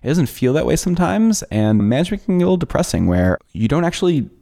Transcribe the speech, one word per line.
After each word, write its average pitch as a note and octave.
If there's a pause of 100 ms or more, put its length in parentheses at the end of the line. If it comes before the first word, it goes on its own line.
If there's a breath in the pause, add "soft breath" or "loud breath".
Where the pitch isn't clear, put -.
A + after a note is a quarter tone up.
it -
doesn't D3+
feel B2+
that D#3
way D3+
sometimes. F#3
And G#2+
management F3
can F#3
get F3
a -
little F#3
depressing E3
where F2+ (140)
you A2
don't D3+
actually E3 (120)